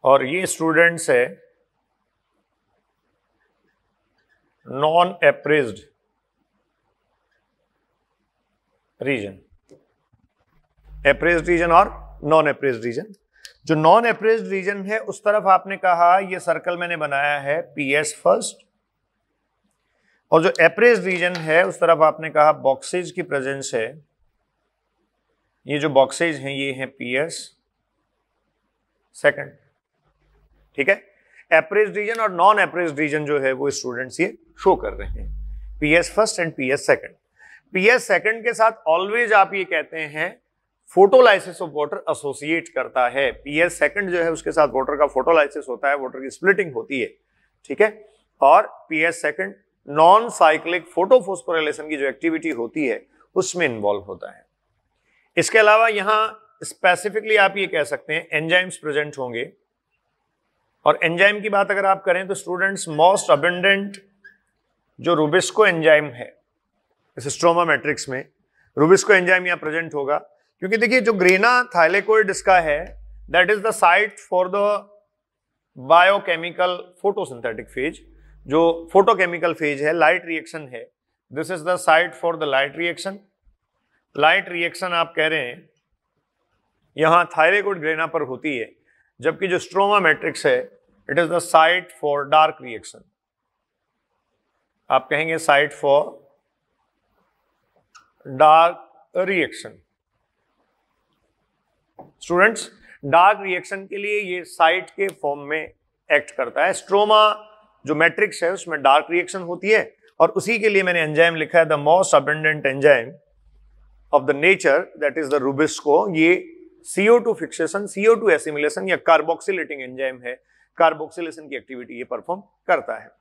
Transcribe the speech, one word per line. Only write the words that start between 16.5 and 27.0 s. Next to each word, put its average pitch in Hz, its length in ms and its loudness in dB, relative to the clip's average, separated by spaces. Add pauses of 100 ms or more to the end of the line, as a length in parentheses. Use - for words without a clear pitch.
मैंने 175 180 -6
बनाया 147 440 -2
है 143 200 -4 (140)
पीएस 147 420 -2
फर्स्ट, - 500 -2 (1700)
और 160 100 4
जो 190 80 2 (140)
अप्रेस्ड 208 400 2
रीजन 180 380 -2
है 160 240 2
उस 185 100 -8
तरफ 165 280 4
आपने 156 260 0
कहा 151 220 4 (100)
बॉक्सेज 135 500 -4
की 185 120 -10
प्रेजेंस 139 500 -6
है, 113 120 -2 (1800)
ये 143 120 -4
जो 151 120 -2
बॉक्सेज 139 460 2
हैं 135 160 -10
ये 139 200 -6
हैं 131 180 -10
पीएस 131 480 -6 (1800)